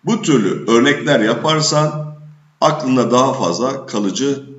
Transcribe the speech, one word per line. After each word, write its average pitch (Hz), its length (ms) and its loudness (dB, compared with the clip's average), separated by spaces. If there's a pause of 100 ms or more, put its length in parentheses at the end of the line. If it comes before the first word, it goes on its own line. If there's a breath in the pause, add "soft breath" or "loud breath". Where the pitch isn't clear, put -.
Bu 202 160 0
türlü 113 500 0
örnekler 139 480 2
yaparsan 151 960 0 (460)
aklında 131 500 2
daha 131 220 4
fazla 110 520 -4
kalıcı 120 600 -4 (140)